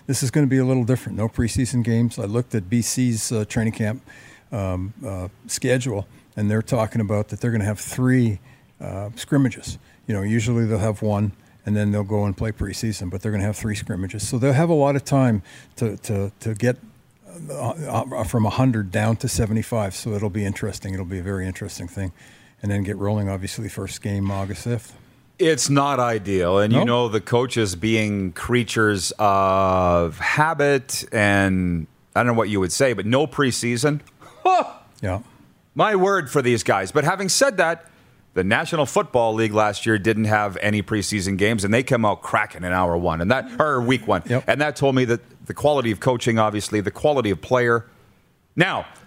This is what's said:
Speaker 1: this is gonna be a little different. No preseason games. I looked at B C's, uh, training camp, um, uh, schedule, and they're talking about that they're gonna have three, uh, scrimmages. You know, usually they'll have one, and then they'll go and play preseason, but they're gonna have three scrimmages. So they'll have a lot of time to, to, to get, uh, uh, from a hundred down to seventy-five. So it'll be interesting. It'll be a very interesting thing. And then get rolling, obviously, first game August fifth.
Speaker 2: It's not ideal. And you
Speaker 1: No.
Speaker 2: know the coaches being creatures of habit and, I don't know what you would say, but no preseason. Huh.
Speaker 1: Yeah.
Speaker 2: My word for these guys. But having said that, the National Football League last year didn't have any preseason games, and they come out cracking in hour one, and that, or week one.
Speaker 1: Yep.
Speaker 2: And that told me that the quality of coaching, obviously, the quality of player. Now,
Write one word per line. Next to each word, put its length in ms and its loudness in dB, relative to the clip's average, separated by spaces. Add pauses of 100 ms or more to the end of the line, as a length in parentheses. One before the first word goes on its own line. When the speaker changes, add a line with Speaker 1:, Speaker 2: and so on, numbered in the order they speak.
Speaker 1:
this 160 -2
is 80 -2
gonna 160 4
be 140 2
a 60 2
little 180 2
different. 340 -2
No 100 0
preseason 560 0
games. 360 2
I 60 -4
looked 280 -2
at 160 -4
B 140 2
C's, 480 -2
uh, 140 0
training 280 0
camp, 300 -4 (480)
um, 420 -4 (100)
uh, 260 -8 (180)
schedule, 600 -2 (280)
and 160 0
they're 100 2
talking 400 0
about 280 -2
that 120 -10
they're 100 0
gonna 120 0
have 160 -2
three, 600 2 (400)
uh, 360 -10
scrimmages. 640 -2 (260)
You 80 -4
know, 80 -2
usually 440 0
they'll 120 0
have 240 -2
one, 300 0 (340)
and 100 0
then 160 0
they'll 120 0
go 220 -2
and 120 -4
play 140 -4
preseason, 580 -6
but 140 -8
they're 80 -2
gonna 120 0
have 140 -2
three 160 -4
scrimmages. 540 -6
So 100 -2
they'll 160 2
have 160 2
a 60 2
lot 200 4
of 80 -2
time 380 2 (360)
to, 200 -4
to, 340 -4 (100)
to 120 -4
get, 240 0 (720)
uh, 200 -6
uh, 560 -4
from 200 2
a 60 0
hundred 400 0
down 260 2
to 100 -4
seventy-five. 680 -2
So 160 -6
it'll 180 -2
be 160 -4
interesting. 480 -6
It'll 140 -6
be 100 -6
a 60 -8
very 240 -6
interesting 400 -10
thing. 240 -8 (500)
And 100 -4
then 120 -2
get 140 -4
rolling, 320 -2
obviously, 380 -8
first 360 -10
game 260 -2
August 360 -6
fifth. 300 -6 (440)
Speaker 2:
It's 280 2
not 320 2
ideal. 600 2
And 120 4
you 80 6
Speaker 1:
No. 60 4
Speaker 2:
know 240 2
the 100 0
coaches 560 0
being 580 0
creatures 840 0
of 1000 4
habit 920 0
and, 760 2 (280)
I 40 2
don't 80 2
know 60 2
what 160 0
you 100 0
would 120 0
say, 220 2
but 140 -4
no 180 2
preseason. 760 0 (200)
Huh. 440 0 (360)
Speaker 1:
Yeah. 180 -2 (540)
Speaker 2:
My 220 2
word 340 2
for 140 2
these 180 2
guys. 300 0
But 120 2
having 260 -2
said 280 2
that, 320 0 (460)
the 80 2
National 420 0
Football 480 2
League 200 0
last 320 0
year 120 4
didn't 280 0
have 360 2
any 220 0
preseason 520 -2
games, 300 2
and 80 2
they 100 4
come 220 2
out 160 0
cracking 420 -2
in 80 -2
hour 240 2
one, 240 0
and 100 2
that, 200 0 (100)
or 220 0
week 260 0
one. 200 2
Speaker 1:
Yep. 200 -2
Speaker 2:
And 140 2
that 140 -2
told 200 2
me 100 2
that 140 0 (280)
the 60 -8
quality 380 2
of 80 -4
coaching, 400 2
obviously, 400 0
the 120 -2
quality 400 0
of 100 -2
player. 460 2 (680)
Now, 300 0 (220)